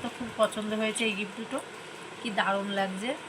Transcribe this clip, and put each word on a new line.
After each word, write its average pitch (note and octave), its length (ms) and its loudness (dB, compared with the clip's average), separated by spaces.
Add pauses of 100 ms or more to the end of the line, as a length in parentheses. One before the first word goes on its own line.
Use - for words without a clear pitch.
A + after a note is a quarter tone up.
তো B3 40 -2 (100)
খুব A#3 120 -4 (120)
পছন্দ G#3+ 300 4 (100)
হয়েছে A3 280 2
এই G#3 100 2
গিফট G3+ 200 -4
দুটো, B3+ 180 -4 (600)
কি - 80 -4 (120)
দারুণ G3 280 4 (120)
লাগছে F#3+ 300 0 (200)